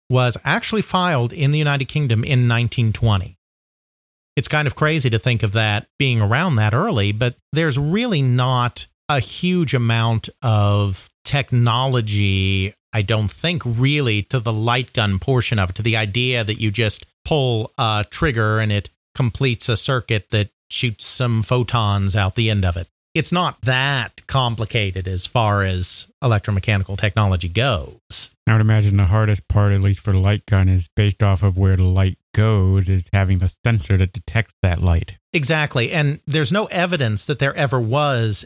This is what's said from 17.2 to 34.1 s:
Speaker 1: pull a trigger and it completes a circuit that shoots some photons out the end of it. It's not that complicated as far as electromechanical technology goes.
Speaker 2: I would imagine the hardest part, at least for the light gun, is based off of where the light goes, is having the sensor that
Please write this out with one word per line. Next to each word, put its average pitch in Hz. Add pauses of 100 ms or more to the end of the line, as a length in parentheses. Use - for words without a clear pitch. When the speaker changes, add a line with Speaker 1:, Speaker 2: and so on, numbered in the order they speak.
Speaker 1:
pull 127
a 107
trigger 110
and 107
it 101 (260)
completes 127
a 110
circuit 117
that 104 (200)
shoots -
some 120
photons 104
out 95
the 113
end 101
of 87
it. 87 (260)
It's 160
not 175
that 131
complicated 107
as 92
far 104
as 92 (140)
electromechanical 101
technology 95
goes. 92 (140)
Speaker 2:
I 113
would 107
imagine 107
the 101
hardest 107
part, 104
at 98
least 98
for 104
the 95
light 101
gun, 95
is 92
based 104
off 98
of 95
where 95
the 92
light 92 (180)
goes, 98
is 95
having 95
the 90 (140)
sensor 113
that 92